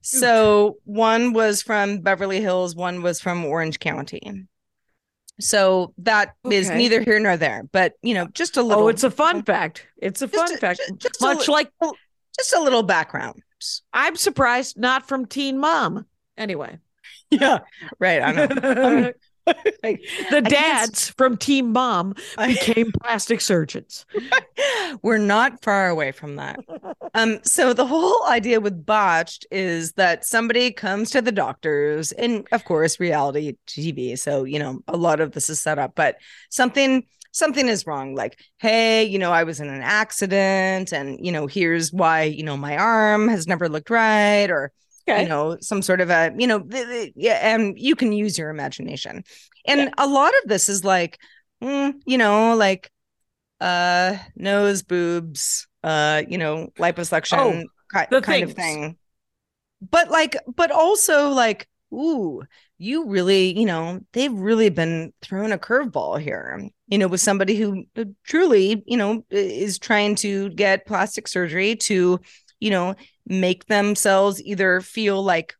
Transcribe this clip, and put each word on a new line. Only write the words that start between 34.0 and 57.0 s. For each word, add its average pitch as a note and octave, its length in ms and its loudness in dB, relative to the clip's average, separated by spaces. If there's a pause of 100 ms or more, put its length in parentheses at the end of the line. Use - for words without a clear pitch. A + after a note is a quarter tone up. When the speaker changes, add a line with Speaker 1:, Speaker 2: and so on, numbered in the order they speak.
Speaker 2:
So, C3+ 300 -2
you C#3 140 -6
know, C3+ 280 -6
a D#3+ 100 -4
lot E3 220 2
of D#3 120 0
this - 180 -6
is D#3 120 -6
set D#3 160 -2
up, C3+ 180 -4
but D3 220 0 (320)
something, C4 560 2 (260)
something C#4 360 0
is G#3 180 -2
wrong. C3+ 300 -8
Like, A#2 240 -6 (180)
"Hey, A3+ 460 2
you G3 160 -2
know, F3 120 0
I E3 120 4
was D#3+ 160 -6
in D3 100 -8
an C3+ 140 -10
accident, F#3+ 1080 0
and, C#3 320 -8
you F3 80 -4
know, D3+ 140 -2
here's E3 480 -2
why, D#3+ 300 2
you D#3 200 -4
know, D3 140 -6
my C#3+ 200 -6
arm G#3+ 500 2
has F#3+ 200 0
never E3+ 220 -2
looked D3+ 220 -6
right," G#3 580 4
or, D3 220 -2 (360)
Speaker 1:
Okay. G#3 160 2
Speaker 2:
you F3 60 -4
know, D#3 320 -2
some G3+ 220 -4
sort F#3 180 2
of E3+ 80 0
a, E3 280 4
you B3 100 2
know, G#3+ 120 2
th-, A#3 280 -8
th-, A#3 280 -8
yeah, F#3+ 240 2 (160)
and G#3 220 0
you C4+ 180 2
can A#3 160 0
use G#3 280 -2
your D#3 100 -8
imagination. D3+ 720 -10 (440)
And C#4+ 140 2
Speaker 1:
Yeah. C#4 80 0 (100)
Speaker 2:
a C#4 80 2
lot C#4 340 4
of D4 80 -12
this G3+ 200 2
is G3 140 -4
like, F#3 360 0 (420)
mm, C#4 320 -2 (120)
you C4 120 2
know, A3+ 380 4
like, G3 340 0 (720)
uh, F3+ 560 0 (180)
nose, G3+ 480 0
boobs, E3+ 840 -4 (160)
uh, D3+ 440 2
you F3 100 -6
know, D#3+ 320 -4 (100)
liposuction E3+ 580 0